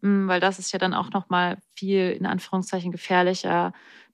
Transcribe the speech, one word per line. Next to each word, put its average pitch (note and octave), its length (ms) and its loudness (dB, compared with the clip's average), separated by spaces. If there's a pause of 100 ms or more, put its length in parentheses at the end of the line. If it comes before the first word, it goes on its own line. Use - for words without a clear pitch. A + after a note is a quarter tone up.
Mm, G3 280 4
weil F3+ 120 2
das F#3+ 180 2
ist - 140 -8
ja F#3+ 60 -2
dann F#3 160 0
auch - 160 -4
noch G3 180 -4
mal F3+ 300 0 (160)
viel, F#3+ 380 0
in F#3+ 140 -4
Anführungszeichen, F#3 680 -4
gefährlicher, F3+ 800 0 (420)